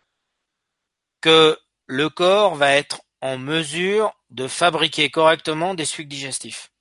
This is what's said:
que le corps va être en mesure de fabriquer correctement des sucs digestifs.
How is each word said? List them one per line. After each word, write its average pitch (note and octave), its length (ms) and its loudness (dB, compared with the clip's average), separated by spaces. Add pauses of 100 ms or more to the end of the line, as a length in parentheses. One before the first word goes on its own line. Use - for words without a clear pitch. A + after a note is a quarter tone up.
(1200)
que D#3+ 380 4 (300)
le C#3 220 -2
corps F#3 460 2
va C#3+ 160 4
être C#3+ 300 0 (200)
en C3 160 -6
mesure E3 760 -2 (160)
de B2+ 180 -8
fabriquer D#3 600 0
correctement D#3+ 640 0
des D#3+ 120 -6
sucs D3+ 220 -10
digestifs. C#3 720 -12